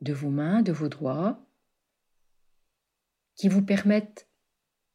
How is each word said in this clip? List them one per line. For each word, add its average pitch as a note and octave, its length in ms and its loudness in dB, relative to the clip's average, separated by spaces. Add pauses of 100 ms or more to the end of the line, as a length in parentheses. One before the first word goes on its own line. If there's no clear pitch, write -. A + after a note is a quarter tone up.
de D3 120 -4
vos C#3+ 180 -4
mains, D#3+ 320 2
de F3+ 80 0
vos D3+ 180 -2
doigts, D#3 560 -4 (1900)
qui G3+ 140 2
vous G3 160 4
permettent G#3 680 0 (640)